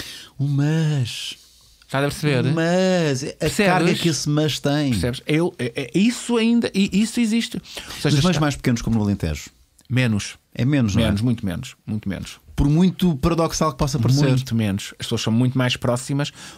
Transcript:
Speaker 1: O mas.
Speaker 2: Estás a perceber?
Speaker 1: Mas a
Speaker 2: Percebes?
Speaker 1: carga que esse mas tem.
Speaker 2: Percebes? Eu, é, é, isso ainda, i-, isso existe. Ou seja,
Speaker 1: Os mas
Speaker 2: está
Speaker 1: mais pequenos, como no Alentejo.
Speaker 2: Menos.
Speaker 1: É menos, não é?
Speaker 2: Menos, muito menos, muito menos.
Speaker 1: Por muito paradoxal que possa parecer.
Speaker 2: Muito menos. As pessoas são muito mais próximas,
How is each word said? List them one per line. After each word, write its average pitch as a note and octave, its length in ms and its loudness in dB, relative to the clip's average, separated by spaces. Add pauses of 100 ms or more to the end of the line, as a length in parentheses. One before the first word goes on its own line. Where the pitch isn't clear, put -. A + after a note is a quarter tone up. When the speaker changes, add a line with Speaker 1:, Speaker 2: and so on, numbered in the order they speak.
(360)
Speaker 1:
O C3+ 80 -2
mas. D3 920 0 (500)
Speaker 2:
Estás C#3 180 -2
a C#3+ 40 0
perceber? C#3 440 0
Speaker 1:
Mas E3+ 720 2
a D3+ 40 -8 (100)
Speaker 2:
Percebes? - 200 -2 (160)
Speaker 1:
carga F3+ 220 2
que - 140 0
esse D3+ 200 0
mas D3+ 300 0
tem. C#3+ 320 0
Speaker 2:
Percebes? A#2+ 360 -2
Eu, D#3+ 320 0
é, - 140 -4 (220)
é, E3 40 2
isso A#3 380 2
ainda, A#3 380 2
i-, G3 160 2 (100)
isso A3 200 0
existe. A3+ 360 -2
Ou - 360 -12 (100)
seja, D3 160 2
Speaker 1:
Os C#3 60 4
mas F#3 80 4
Speaker 2:
está D3 80 0
Speaker 1:
mais D3 160 0
pequenos, A#2+ 260 0
como A2+ 140 0
no G#2+ 80 2
Alentejo. F#2 440 -2 (400)
Speaker 2:
Menos. A#2+ 480 0 (180)
Speaker 1:
É - 120 -2
menos, B2+ 280 2
não A#2 80 4
é? A2 40 2
Speaker 2:
Menos, G#2 160 0
muito A#2 240 -2
menos, E2+ 300 -8 (100)
muito G#2 220 -6
menos. - 320 -10 (140)
Speaker 1:
Por C#3+ 140 2
muito F3 500 2
paradoxal D#3+ 540 0
que - 60 -14
possa D3 220 0
parecer. C3 280 4
Speaker 2:
Muito C3 260 0
menos. G#2 440 -2
As - 80 -10
pessoas A2+ 160 -2
são A2 100 0
muito B2 240 2
mais B2 200 0
próximas, C#3 560 -2 (260)